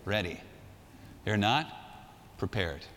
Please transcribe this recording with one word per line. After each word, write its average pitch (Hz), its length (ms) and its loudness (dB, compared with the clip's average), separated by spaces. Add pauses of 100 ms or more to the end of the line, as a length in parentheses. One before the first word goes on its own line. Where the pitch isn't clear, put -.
ready. 95 340 2 (840)
They're 107 120 4
not 117 300 6 (720)
prepared. 90 440 0 (140)